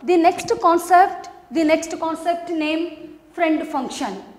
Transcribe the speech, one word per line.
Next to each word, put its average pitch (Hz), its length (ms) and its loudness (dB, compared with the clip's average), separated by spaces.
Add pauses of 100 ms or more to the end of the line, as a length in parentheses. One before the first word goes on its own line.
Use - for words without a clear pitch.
the 349 140 2
next 349 440 2
concept, 359 680 4 (200)
the 311 140 0
next 320 360 0
concept 339 520 -4
name 320 680 -6 (160)
friend 320 340 0
function. 247 540 -6 (180)